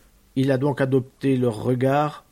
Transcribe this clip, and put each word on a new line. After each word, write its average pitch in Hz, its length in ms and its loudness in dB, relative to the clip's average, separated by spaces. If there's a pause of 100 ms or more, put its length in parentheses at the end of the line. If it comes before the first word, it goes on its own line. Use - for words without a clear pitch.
(360)
Il 135 160 2
a 127 60 2
donc 139 220 -2
adopté 131 560 0
leur 113 280 -2
regard 135 680 0